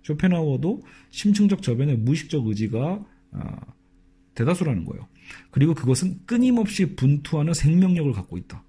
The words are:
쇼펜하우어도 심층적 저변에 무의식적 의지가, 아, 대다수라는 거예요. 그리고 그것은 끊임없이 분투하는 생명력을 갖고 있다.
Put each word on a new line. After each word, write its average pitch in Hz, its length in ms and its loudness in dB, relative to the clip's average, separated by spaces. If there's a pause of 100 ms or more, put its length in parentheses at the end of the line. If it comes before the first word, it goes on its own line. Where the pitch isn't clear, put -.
쇼펜하우어도 156 800 0 (260)
심층적 208 540 2
저변에 131 320 2
무의식적 131 500 -2
의지가, 110 580 -2 (280)
아, - 280 -10 (760)
대다수라는 139 500 0
거예요. - 220 -12 (440)
그리고 151 220 2
그것은 143 520 -2
끊임없이 233 680 0
분투하는 147 580 0
생명력을 165 600 2
갖고 90 240 -8
있다. - 320 -14